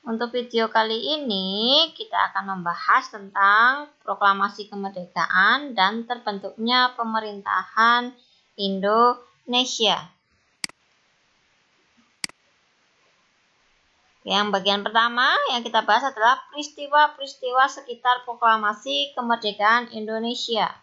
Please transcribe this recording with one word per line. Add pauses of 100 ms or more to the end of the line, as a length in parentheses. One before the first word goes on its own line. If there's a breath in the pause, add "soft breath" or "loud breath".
Untuk
video
kali
ini,
kita
akan
membahas
tentang
proklamasi
kemerdekaan
dan
terbentuknya
pemerintahan (400 soft breath)
Indonesia. (4000)
Yang
bagian
pertama (240)
yang
kita
bahas
adalah
peristiwa-peristiwa
sekitar
proklamasi
kemerdekaan
Indonesia. (100)